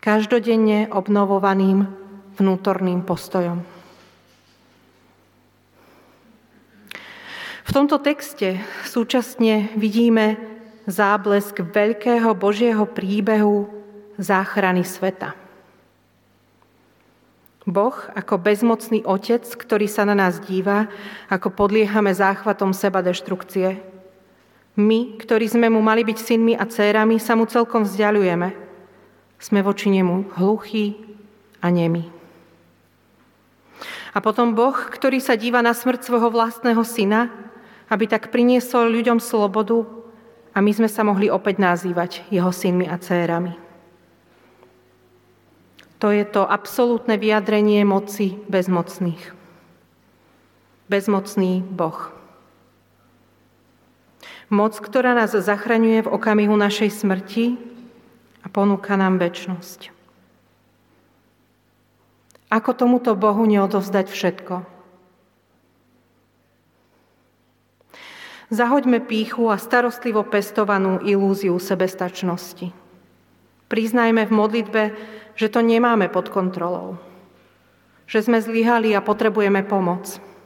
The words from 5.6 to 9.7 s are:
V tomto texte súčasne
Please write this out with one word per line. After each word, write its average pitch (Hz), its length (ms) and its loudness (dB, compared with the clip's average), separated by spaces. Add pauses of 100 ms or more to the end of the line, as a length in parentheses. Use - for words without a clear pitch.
V - 80 -6
tomto 285 320 4
texte 208 560 -2 (240)
súčasne 226 960 0